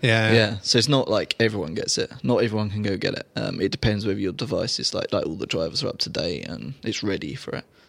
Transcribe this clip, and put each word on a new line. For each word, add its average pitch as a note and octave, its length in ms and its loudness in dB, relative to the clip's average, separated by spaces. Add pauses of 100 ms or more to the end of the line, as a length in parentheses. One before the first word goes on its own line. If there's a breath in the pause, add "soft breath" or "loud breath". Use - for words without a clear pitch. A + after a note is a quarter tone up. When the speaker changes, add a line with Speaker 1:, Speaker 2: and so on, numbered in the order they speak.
Speaker 1:
Yeah. A2+ 300 6
Speaker 2:
Yeah, A2 300 6
so - 160 2
it's G#2+ 100 4
not C#3 200 4
like G2 300 0
everyone G2+ 360 2
gets - 240 -2
it. - 120 -2 (140)
Not A2+ 180 4
everyone G#2+ 280 0
can G#2 120 -2
go G2 140 0
get - 180 -2
it. - 220 -10
Um, - 240 -4
it F#2+ 100 2
depends G#2+ 340 0
whether G2+ 140 0
your G2 140 -2
device - 480 -2
is, - 120 -2
like, - 200 -4
like, - 120 2
all E2 120 -4
the - 100 -6
drivers - 380 -2
are F#2+ 40 -2
up - 120 -6
to - 100 -6
date E2+ 380 -4
and - 340 -8
it's A2 220 -4
ready G#2 320 -4
for - 180 -10
it. - 100 -8 (240 soft breath)